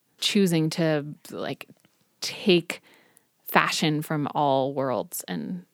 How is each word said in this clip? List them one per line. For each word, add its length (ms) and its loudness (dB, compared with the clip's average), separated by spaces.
choosing 480 2
to, 380 0
like, 380 -10
take 640 0
fashion 560 2
from 320 -4
all 400 2
worlds 540 -4
and 460 -8